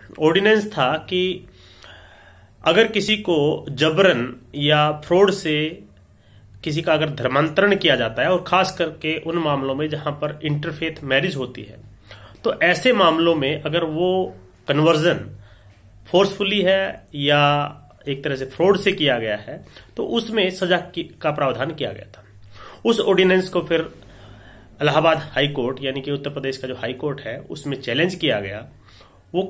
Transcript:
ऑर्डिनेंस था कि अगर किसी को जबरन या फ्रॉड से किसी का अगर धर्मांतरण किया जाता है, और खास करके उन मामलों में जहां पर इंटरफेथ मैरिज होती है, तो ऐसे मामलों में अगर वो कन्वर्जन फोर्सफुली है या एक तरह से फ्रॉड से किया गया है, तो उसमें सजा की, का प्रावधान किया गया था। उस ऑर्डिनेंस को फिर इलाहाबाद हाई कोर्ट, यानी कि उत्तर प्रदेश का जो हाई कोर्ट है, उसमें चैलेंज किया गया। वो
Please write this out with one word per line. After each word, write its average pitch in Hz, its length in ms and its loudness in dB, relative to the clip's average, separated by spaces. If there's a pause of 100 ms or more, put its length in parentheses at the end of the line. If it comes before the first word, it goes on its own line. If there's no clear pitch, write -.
(200)
ऑर्डिनेंस 202 520 4
था 139 240 0
कि 180 500 -4 (1200)
अगर 214 240 4
किसी 208 280 0
को 156 540 0
जबरन 156 680 2 (180)
या 151 380 2
फ्रॉड 180 380 4
से 160 540 -4 (800)
किसी 147 180 -4
का 165 100 0
अगर 156 180 2
धर्मांतरण 151 680 2
किया 160 200 4
जाता 117 260 -2
है, 156 80 2
और 180 160 0
खास 185 320 2
करके 160 400 -4
उन 165 180 -6
मामलों 143 380 0
में 151 140 -2
जहां 147 240 -4
पर 147 300 -6
इंटरफेथ 156 600 -4
मैरिज 143 320 0
होती 123 260 -8
है, 104 180 -18 (640)
तो - 160 -2
ऐसे 175 320 4
मामलों 170 420 4
में 147 280 -2
अगर 160 220 -2
वो 180 520 -2 (320)
कन्वर्जन 151 680 2 (680)
फोर्सफुली 196 560 2
है 190 520 0
या 147 580 2 (360)
एक 139 160 -6
तरह 139 120 -2
से 131 100 -6
फ्रॉड 190 320 2
से 196 140 0
किया 139 260 2
गया 110 180 -2
है, 127 300 -14 (300)
तो - 100 -4
उसमें 220 440 0
सजा 180 280 0
की, 170 240 -8
का - 280 -6
प्रावधान 139 440 -2
किया 120 180 -6
गया - 120 -14
था। - 200 -20 (600)
उस 233 160 2
ऑर्डिनेंस 185 480 4
को 180 120 -2
फिर - 460 -4 (760)
इलाहाबाद 156 360 4
हाई 143 300 -2
कोर्ट, 135 340 -4
यानी 135 180 -4
कि 135 100 -8
उत्तर 143 200 -4
प्रदेश 135 260 -6
का 131 120 -10
जो 127 60 -8
हाई - 180 -6
कोर्ट 139 280 -6
है, 117 200 -10
उसमें 139 400 -8
चैलेंज 160 340 0
किया 131 260 0
गया। 101 280 -10 (680)
वो 175 160 0